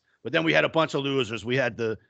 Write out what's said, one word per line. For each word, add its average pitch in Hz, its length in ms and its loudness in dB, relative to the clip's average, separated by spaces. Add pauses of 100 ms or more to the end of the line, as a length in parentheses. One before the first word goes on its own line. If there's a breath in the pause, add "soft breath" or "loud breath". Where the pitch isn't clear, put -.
(220)
But 120 100 -8
then 165 120 2
we 160 80 2
had 151 120 6
a 143 40 0
bunch 160 260 0
of 143 80 0
losers. 123 420 -2
We 123 120 -2
had 123 200 -2
the, 110 220 -4 (120)